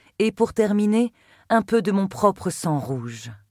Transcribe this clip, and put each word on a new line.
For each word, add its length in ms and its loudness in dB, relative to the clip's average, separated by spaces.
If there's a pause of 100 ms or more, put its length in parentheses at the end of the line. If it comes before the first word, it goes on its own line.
(180)
et 140 2
pour 220 0
terminer, 580 2 (380)
un 120 4
peu 220 0
de 80 0
mon 160 0
propre 420 0
sang 300 -2
rouge. 520 -8 (200)